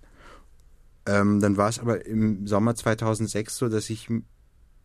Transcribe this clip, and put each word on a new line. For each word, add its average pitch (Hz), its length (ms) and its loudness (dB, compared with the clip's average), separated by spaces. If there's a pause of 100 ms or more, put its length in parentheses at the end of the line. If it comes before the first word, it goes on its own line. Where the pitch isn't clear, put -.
(1040)
Ähm, 101 360 2
dann 101 180 4
war 101 100 4
es 113 100 -4
aber 117 280 -2
im 107 400 0
Sommer 107 280 2
zweitausendsechs 110 840 -2
so, 123 120 -2
dass 107 220 -2
ich 110 180 -10
m-, 113 160 -2 (600)